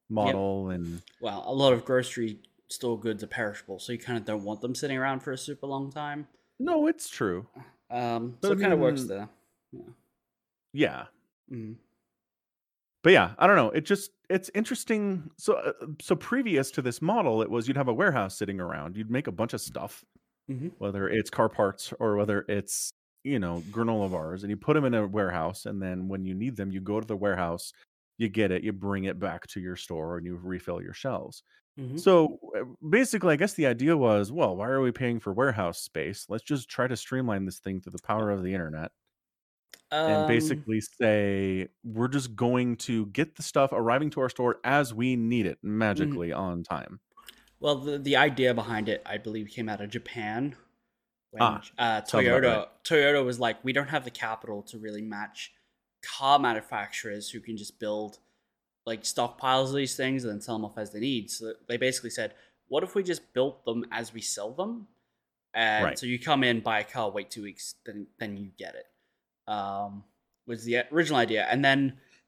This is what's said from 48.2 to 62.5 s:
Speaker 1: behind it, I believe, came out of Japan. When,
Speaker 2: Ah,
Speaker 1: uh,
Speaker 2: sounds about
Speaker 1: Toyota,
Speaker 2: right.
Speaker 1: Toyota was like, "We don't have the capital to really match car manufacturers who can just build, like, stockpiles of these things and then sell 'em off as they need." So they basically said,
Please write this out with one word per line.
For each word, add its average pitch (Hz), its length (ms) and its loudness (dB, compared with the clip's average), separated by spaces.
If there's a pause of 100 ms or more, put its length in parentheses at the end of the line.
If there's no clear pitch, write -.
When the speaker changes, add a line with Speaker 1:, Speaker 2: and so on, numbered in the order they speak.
Speaker 1:
behind 110 360 -2
it, 104 160 -2
I 104 120 -6
believe, 107 320 -8
came 113 200 -6
out 101 120 -6
of 104 80 -8
Japan. 117 640 -6 (760)
When, 113 120 2
Speaker 2:
Ah, 104 180 2 (160)
Speaker 1:
uh, 113 260 2
Speaker 2:
sounds 117 240 4
about 127 160 6
Speaker 1:
Toyota, - 0 -
Speaker 2:
right. 113 240 4 (160)
Speaker 1:
Toyota 143 420 6
was 123 140 -2
like, 117 240 0
"We 127 100 -2
don't 139 160 0
have 143 160 -2
the 120 60 -10
capital 110 520 -6
to - 160 -16
really 107 220 -8
match 104 520 -10 (480)
car 139 380 4
manufacturers 110 920 -4
who 117 100 -12
can 113 160 -10
just 101 220 -14
build, 107 400 -6 (640)
like, 113 180 -6
stockpiles 131 640 0
of 139 60 -4
these 139 220 -2
things 131 260 -2
and 110 100 -4
then 101 80 -8
sell 117 140 -6
'em 107 100 -4
off 104 120 -12
as 104 160 -8
they 107 80 -10
need." 120 300 -2
So 110 220 -8 (140)
they 120 100 -4
basically 127 340 -2
said, 110 240 -6 (320)